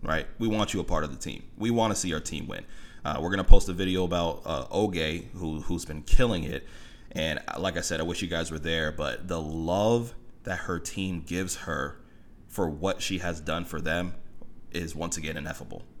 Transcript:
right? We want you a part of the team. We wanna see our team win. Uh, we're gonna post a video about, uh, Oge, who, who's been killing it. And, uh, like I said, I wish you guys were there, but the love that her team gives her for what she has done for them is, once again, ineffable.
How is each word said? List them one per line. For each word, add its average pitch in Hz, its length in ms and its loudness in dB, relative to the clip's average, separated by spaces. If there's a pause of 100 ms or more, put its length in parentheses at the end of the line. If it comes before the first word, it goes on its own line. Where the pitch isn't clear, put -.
right? 80 240 -2 (100)
We 113 100 -2
want 107 280 0
you 98 40 0
a 82 40 -2
part 78 200 0
of 76 80 -6
the 64 60 -12
team. - 260 -10 (140)
We 113 140 0
wanna 113 240 2
see 90 180 -2
our 76 60 -2
team 73 280 -8
win. - 180 -10 (380)
Uh, 73 160 -2
we're 85 120 -2
gonna 98 120 0
post 101 240 12
a 92 60 -2
video 92 300 0
about, 85 420 -2
uh, 71 240 -4
Oge, 85 640 0
who, 78 280 -6
who's 85 240 -2
been 78 180 -10
killing 107 400 2
it. 69 240 -8 (440)
And, 78 360 -4
uh, - 120 -8
like 90 160 -4
I 85 60 -4
said, 80 180 -4
I 80 40 -2
wish 85 180 -4
you 95 60 -4
guys 82 240 -4
were 78 80 -8
there, 80 320 -2
but 76 360 -6
the 85 140 -4
love 95 720 0 (300)
that 90 160 -6
her 85 200 -4
team 92 460 -6
gives 90 300 -4
her 76 440 -6 (480)
for 90 220 -2
what 85 320 -2
she 95 160 -2
has 87 240 -4
done 80 240 -4
for 80 160 -6
them 85 320 -2 (580)
is, 82 240 -6
once 82 220 -4
again, 80 180 -6
ineffable. 78 480 -10 (160)